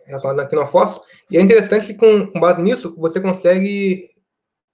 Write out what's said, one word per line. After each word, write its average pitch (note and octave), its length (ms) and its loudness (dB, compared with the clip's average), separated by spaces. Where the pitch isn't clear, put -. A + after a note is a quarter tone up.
relacionado C3+ 360 -6
ao C3+ 60 -6
equinofóssil. E3+ 560 -2
E E3 80 0
é - 20 6
interessante G3+ 460 2
que, G#3 80 -14
com, G#3+ 320 4
com E3+ 140 -8
base E3+ 200 2
nisso, F#3 360 -4
você E3 240 -4
consegue F#3+ 880 -2